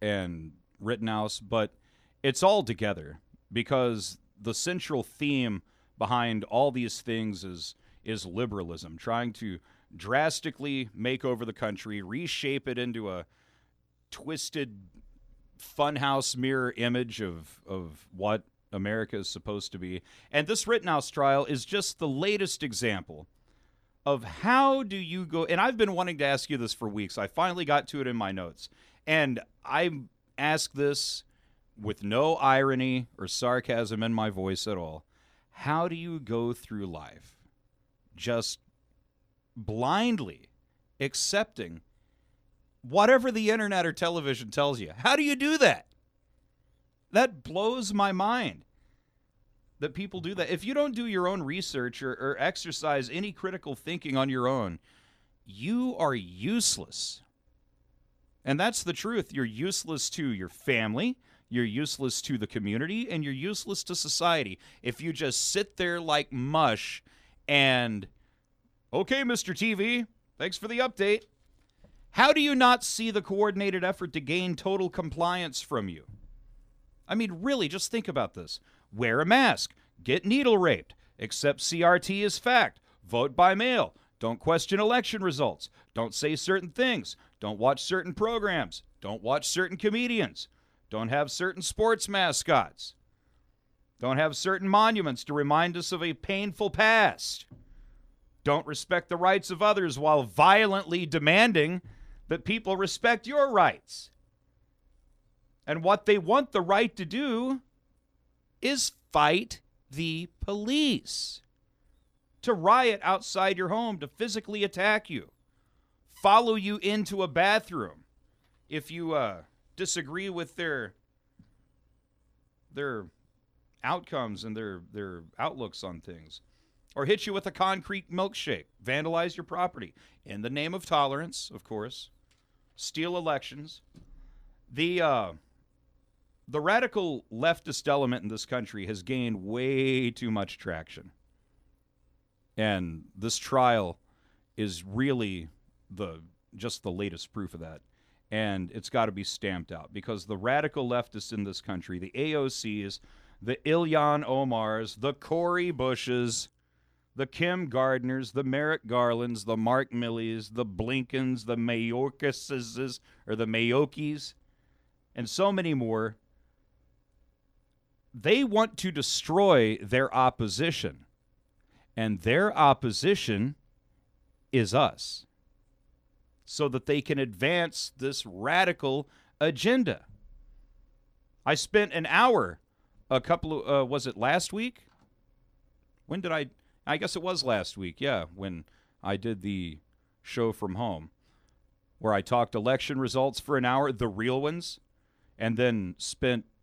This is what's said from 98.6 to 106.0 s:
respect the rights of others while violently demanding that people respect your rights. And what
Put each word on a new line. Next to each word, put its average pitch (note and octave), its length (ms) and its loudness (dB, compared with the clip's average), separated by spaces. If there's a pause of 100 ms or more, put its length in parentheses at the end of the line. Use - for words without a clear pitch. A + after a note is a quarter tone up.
respect E3+ 420 -2
the F3 80 -2
rights F#3 360 2
of E3+ 100 -4
others F#3+ 360 4
while D3+ 260 6
violently F3+ 800 6
demanding E3+ 720 4 (460)
that E3 180 -4
people G3+ 320 -2
respect A3 500 0
your C#4 240 4
rights. - 600 2 (1600)
And D#3+ 180 -4
what G#3 220 4